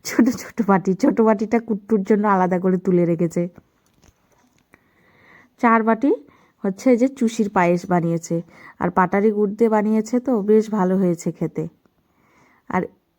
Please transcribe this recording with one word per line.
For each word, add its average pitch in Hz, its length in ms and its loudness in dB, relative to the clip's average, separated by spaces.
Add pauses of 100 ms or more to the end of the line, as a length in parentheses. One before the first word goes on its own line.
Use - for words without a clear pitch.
ছোট - 260 2
ছোট - 380 -6
বাটি। 190 260 2
ছোট 220 280 2
বাটিটা 220 380 2
কুট্টুর 214 440 -2
জন্য 208 240 2
আলাদা 185 320 2
করে 185 180 0
তুলে 175 280 2
রেখেছে। 170 440 -2 (2000)
চার 226 220 4
বাটি 226 320 0 (480)
হচ্ছে 196 280 0
এই 240 60 4
যে 247 100 2
চুষির 226 420 -2
পায়েস 175 400 0
বানিয়েছে, 170 520 -2 (380)
আর 175 100 -2
পাটারি 202 420 0
গুড় 208 200 -2
দিয়ে 220 180 0
বানিয়েছে, 214 500 0
তো 240 220 -2
বেশ 214 300 2
ভালো 185 260 0
হয়েছে 175 340 -2
খেতে। 160 360 -8 (1000)
আর 185 120 -2 (380)